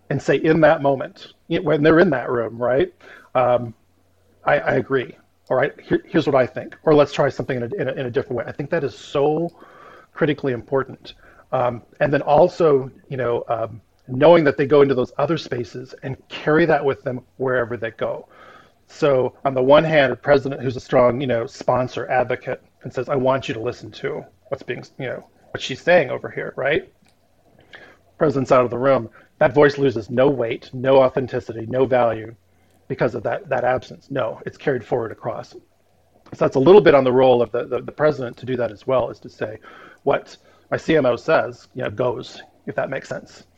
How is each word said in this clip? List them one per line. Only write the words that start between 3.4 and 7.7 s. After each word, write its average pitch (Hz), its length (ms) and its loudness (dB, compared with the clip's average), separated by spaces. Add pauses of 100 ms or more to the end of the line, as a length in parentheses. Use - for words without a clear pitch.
"I, 143 140 2
I 147 160 -2
agree. 131 420 -4 (320)
All 131 80 0
right, 135 240 0
here, - 240 -2
here's 156 220 -2
what 135 80 2
I 127 120 4
think. 113 360 -12
Or 160 120 4
let's 143 160 4
try 147 160 0
something 127 300 -6
in 120 60 -6
a, 120 180 -8